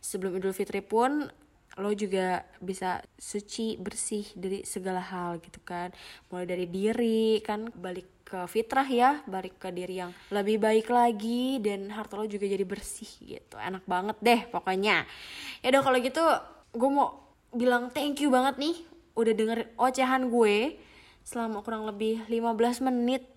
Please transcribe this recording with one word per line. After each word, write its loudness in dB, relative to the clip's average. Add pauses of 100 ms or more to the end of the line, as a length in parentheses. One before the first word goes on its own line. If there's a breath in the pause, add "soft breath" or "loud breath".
sebelum -4
Idul -2
Fitri -4
pun 2 (480)
lo 0
juga 0 (160)
bisa -4 (160)
suci, -6
bersih -6
dari -6
segala -4
hal -6
gitu -20
kan. -8 (320 loud breath)
Mulai -8
dari -4
diri 2
kan, -6
balik -14
ke -6
fitrah 0
ya, 4
balik -8
ke -10
diri -6
yang -10 (240)
lebih 2
baik 4
lagi, 2
dan -2
harta -8
lo -2
juga -4
jadi 0
bersih -10 (160)
gitu. -16
Enak -8
banget -2
deh 6 (100)
pokoknya. 0 (560 loud breath)
Ya 4
udah 8
kalau 4
gitu, 0 (520)
gue 2
mau 2 (320)
bilang 2
thank -4
you 2
banget 4
nih -2 (320)
udah 4
dengerin 0 (100)
ocehan 2
gue 4 (500 loud breath)
selama -6
kurang -6
lebih -2
lima 0
belas 2
menit 0 (120)